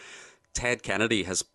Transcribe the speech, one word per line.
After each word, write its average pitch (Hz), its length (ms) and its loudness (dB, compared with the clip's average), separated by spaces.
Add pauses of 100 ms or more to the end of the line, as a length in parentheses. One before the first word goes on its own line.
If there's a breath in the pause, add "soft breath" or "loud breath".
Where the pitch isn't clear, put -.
(540 loud breath)
Ted 120 300 0
Kennedy 107 400 2
has 90 200 -2 (120)